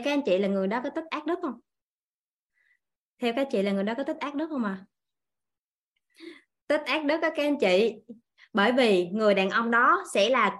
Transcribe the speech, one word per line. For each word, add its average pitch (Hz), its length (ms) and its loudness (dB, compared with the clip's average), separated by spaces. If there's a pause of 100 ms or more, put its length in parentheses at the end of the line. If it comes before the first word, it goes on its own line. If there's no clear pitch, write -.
các 285 80 0
anh 285 100 0
chị 190 160 2
là 196 100 0
người 190 180 0
đó 226 180 -2
có 285 60 -6
tích 320 200 -8
ác 302 160 -6
đức 349 160 -4
không? 277 180 -8 (1600)
Theo 233 140 0
các 269 140 -2
chị 202 120 0
là 202 100 0
người 196 120 -2
đó 220 120 -4
có 269 80 -6
tích 320 160 -6
ác 285 140 -8
đức 311 160 -4
không 262 140 -4
ạ? 190 140 -6 (1900)
Tích 302 180 0
ác 294 180 -2
đức 311 180 0
á 320 140 0
các 294 80 -2
anh 294 140 0
chị. 202 440 2 (500)
Bởi 214 200 4
vì 208 400 4
người 214 220 4
đàn 190 160 2
ông 226 200 0
đó 294 420 4
sẽ 214 180 2
là 220 300 2